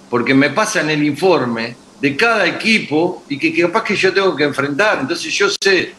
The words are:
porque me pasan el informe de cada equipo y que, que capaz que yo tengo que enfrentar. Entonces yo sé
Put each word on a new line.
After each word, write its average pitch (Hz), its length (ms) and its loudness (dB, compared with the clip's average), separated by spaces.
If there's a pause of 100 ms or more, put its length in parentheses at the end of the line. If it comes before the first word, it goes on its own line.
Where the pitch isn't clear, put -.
porque 120 280 0
me 139 160 4
pasan 170 400 -2
el 151 120 0
informe 127 720 0 (240)
de 139 180 0
cada 226 300 2
equipo 165 840 0
y 143 80 -6
que, 160 160 -2
que 160 80 0
capaz 180 220 0
que 208 120 -4
yo 185 160 2
tengo 185 240 2
que 143 100 0
enfrentar. 143 560 0
Entonces 160 300 -4
yo 196 180 0
sé - 500 0